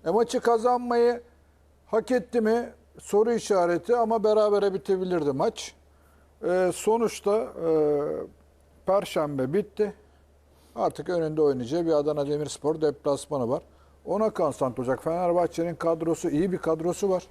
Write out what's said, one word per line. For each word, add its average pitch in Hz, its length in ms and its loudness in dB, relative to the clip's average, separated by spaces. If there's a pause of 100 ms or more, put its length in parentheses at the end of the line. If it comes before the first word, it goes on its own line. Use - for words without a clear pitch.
E, 160 40 -2
maçı 233 300 2
kazanmayı 240 800 2 (640)
hak 220 260 -2
etti 247 300 0
mi? 233 280 0 (300)
Soru 220 340 2
işareti 180 640 2
ama 226 280 2
berabere 208 500 4
bitebilirdi 180 580 0
maç. 165 420 -4 (760)
E, 180 280 2
sonuçta, 214 600 0
e, 165 340 -4 (1160)
Perşembe 147 680 -2
bitti. 202 400 -2 (840)
Artık 175 340 -4
önünde 156 320 -2
oynayacağı 139 440 0
bir 165 60 2
Adana 147 360 0
Demirspor 147 540 -4
deplasmanı 139 680 -2
var. 147 120 -2 (440)
Ona 208 240 0
konsantre 135 520 -2
olacak. 123 220 -2
Fenerbahçe'nin 170 720 0
kadrosu, 165 540 -2
iyi 170 220 0
bir 180 60 -4
kadrosu 165 520 -2
var. 180 220 -2